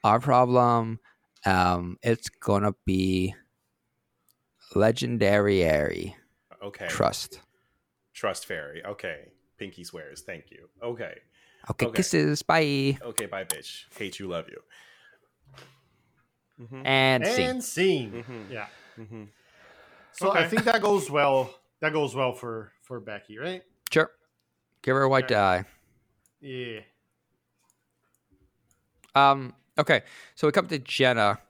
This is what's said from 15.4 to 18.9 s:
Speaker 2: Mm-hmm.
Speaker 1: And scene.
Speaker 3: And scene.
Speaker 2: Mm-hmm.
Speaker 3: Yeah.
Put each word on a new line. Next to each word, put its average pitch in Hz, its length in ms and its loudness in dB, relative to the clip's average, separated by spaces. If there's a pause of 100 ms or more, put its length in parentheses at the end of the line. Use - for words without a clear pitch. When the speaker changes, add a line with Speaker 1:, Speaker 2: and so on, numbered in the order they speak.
Speaker 2:
Mm-hmm. 131 240 -14
Speaker 1:
And 131 420 2
scene. 254 220 0
Speaker 3:
And 254 140 -6
scene. 156 480 -2
Speaker 2:
Mm-hmm. 113 400 -14
Speaker 3:
Yeah. 107 160 -10 (300)